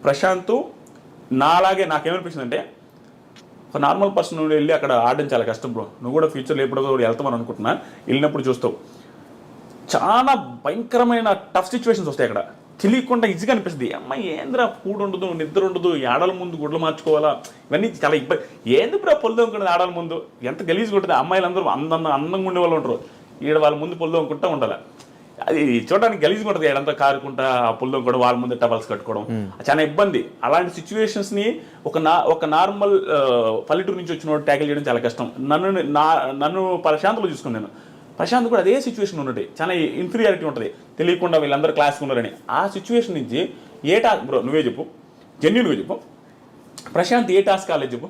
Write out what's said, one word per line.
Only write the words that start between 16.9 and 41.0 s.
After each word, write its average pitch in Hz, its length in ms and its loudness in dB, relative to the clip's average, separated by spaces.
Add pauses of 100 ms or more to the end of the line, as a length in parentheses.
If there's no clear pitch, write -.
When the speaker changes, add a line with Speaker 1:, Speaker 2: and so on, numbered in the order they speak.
Speaker 1:
ఇవన్నీ 196 220 0 (120)
చాలా 151 100 4
ఇబ్బంది. 131 600 -2
ఏంది 294 200 2
బ్రో 330 180 2
పొల్లు 226 220 -2
తోముకునేది 208 320 0
ఆడల 180 200 2
ముందు, 170 360 -6 (180)
ఎంత 156 200 -6
గలీజ్గా 202 320 0
ఉంటుంది." 175 200 2
అమ్మాయిలందరూ 180 480 2
అందంగా, 160 500 0
అందంగా 180 340 -2
ఉండే 180 120 -2
వాళ్ళు 165 160 4
ఉంటారు, 131 240 -2 (440)
ఈడ 151 140 2
వాళ్ళ 151 200 4
ముందు 165 180 -8
పొల్లు 165 200 -4
తోముకుంటా 170 320 -2
ఉండాలి. 135 260 -2 (760)
అది 127 460 2
చూడడానికి 202 320 2
గలీజ్గా 208 220 0
ఉంటుంది, 160 220 0
ఈడంతా 143 220 0
కారుకుంటా 135 520 0
ఆ 123 280 2
పొల్లు 127 220 -4
తోముకోవడం, 127 260 0
వాళ్ళ 123 200 4
ముందు 123 160 -4
టవల్స్ 117 340 0
కట్టుకోవడం, 104 320 -6
Speaker 2:
Hmm. 107 480 -6
Speaker 1:
చాలా 151 120 4
ఇబ్బంది. 156 480 0 (140)
అలాంటి 175 320 0
సిచ్యువేషన్స్ని 208 840 -4 (260)
ఒక 156 120 -4
నా-, 160 260 4
ఒక 160 220 2
నార్మల్, 196 640 2
ఆ, 120 500 2 (100)
పల్లెటూరు 185 280 0
నుంచి 170 160 -6
వచ్చిన 156 180 -6
వాడు 151 100 0
ట్యాకిల్ 147 280 0
చేయడం 143 120 -2
చాలా 120 180 0
కష్టం. 120 400 -4
నన్ను, 170 420 0
నా, 147 540 2
నన్ను 175 500 -2
ప్రశాంత్లో 185 440 2
చూసుకున్నాను 117 360 -6
నేను. - 200 -20 (320)
ప్రశాంత్ 233 320 0
కూడా 220 120 4
అదే 226 200 4
సిచ్యువేషన్ 196 380 -4
ఉన్నట్టు 131 220 -4 (200)
చాలా 180 120 0
ఇన్ఫీరియారిటీ 180 720 0
ఉంటుంది, 120 280 -6 (240)
తెలియకుండా 175 400 2